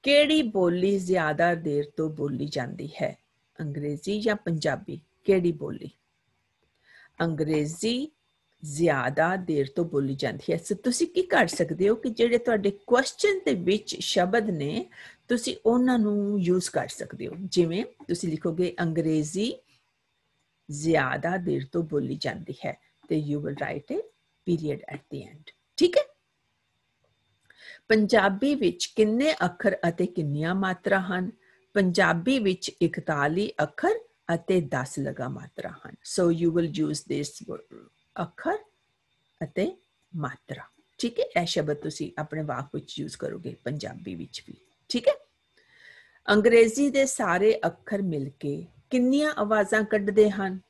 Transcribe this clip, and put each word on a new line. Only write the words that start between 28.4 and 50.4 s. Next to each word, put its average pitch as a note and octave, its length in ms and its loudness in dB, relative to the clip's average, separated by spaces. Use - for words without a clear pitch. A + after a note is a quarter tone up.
ਵਿੱਚ F3 320 0
ਕਿੰਨੇ A#3 480 2
ਅੱਖਰ F#3+ 320 0
ਅਤੇ F3+ 180 0
ਕਿੰਨੀਆਂ D#3 480 -2
ਮਾਤਰਾ F#3+ 460 0
ਹਨ? F#3 300 -4
ਪੰਜਾਬੀ F#3 640 4
ਵਿੱਚ F#3+ 300 0
ਇਕਤਾਲੀ D#3+ 680 0
ਅੱਖਰ F4 320 0
ਅਤੇ F3+ 260 0
ਦਸ C3+ 380 -4
ਲਗਾ C#3 300 -6
ਮਾਤਰਾ - 400 -12
ਹਨ। - 240 -16
So - 440 0
you E3+ 140 2
will E3+ 200 0
use D3+ 140 -2
this D3 160 -4
word, - 380 -16
ਅੱਖਰ F4 360 -6
ਅਤੇ A3+ 320 -4
ਮਾਤਰਾ, - 460 -8
ਠੀਕ A#3+ 220 -2
ਹੈ? - 40 2
ਇਹ E3+ 220 -2
ਸ਼ਬਦ D3+ 300 0
ਤੁਸੀਂ - 420 -8
ਆਪਣੇ D#3 240 -6
ਵਾਕ C3+ 320 -8
ਵਿੱਚ D3 240 -10
ਯੂਜ਼ D3 180 -8
ਕਰੋਗੇ, - 480 -8
ਪੰਜਾਬੀ B2 500 -8
ਵਿੱਚ - 340 -14
ਵੀ, - 80 -16
ਠੀਕ B3 200 0
ਹੈ? D5 60 2
ਅੰਗਰੇਜ਼ੀ A3+ 600 6
ਦੇ C4+ 160 4
ਸਾਰੇ G#3 600 2
ਅੱਖਰ G3+ 360 -4
ਮਿਲ D3 280 -2
ਕੇ D3+ 260 -6
ਕਿੰਨੀਆਂ C4+ 480 2
ਆਵਾਜ਼ਾਂ G#3+ 460 2
ਕੱਢਦੇ G#3 460 4
ਹਨ? F#3+ 400 -4